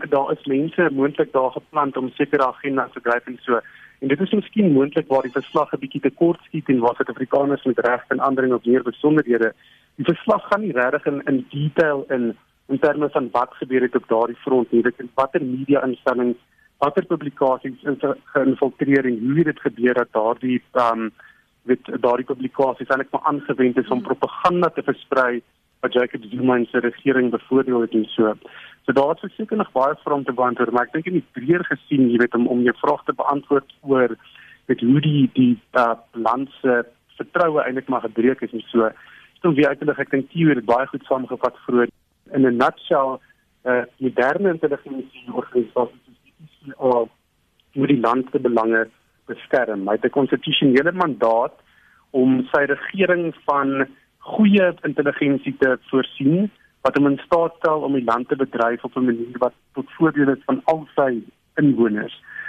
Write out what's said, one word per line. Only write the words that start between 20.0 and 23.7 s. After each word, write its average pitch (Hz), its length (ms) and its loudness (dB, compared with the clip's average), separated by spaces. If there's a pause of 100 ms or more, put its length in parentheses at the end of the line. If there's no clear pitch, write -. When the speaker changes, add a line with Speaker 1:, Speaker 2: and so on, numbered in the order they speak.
Speaker 1:
daardie, 120 500 -2 (100)
ehm, 113 380 0 (520)
weet, 123 220 -2 (160)
daardie 123 240 0
publikasies 131 640 -4
eintlik 135 240 -2
maar 139 100 -4
aangewend 131 540 0